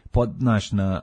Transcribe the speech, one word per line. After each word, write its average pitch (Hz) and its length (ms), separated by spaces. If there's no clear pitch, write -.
pod, 120 280
znaš, 113 340
na, 95 320